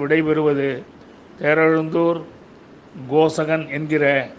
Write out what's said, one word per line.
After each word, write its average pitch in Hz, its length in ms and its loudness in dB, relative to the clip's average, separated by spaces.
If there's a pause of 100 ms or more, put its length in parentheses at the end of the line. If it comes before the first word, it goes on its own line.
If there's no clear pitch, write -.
விடைபெறுவது 151 680 0 (680)
தேரெழுந்தூர் 160 800 2 (880)
கோசகன் 156 540 0 (120)
என்கிற 151 280 0 (340)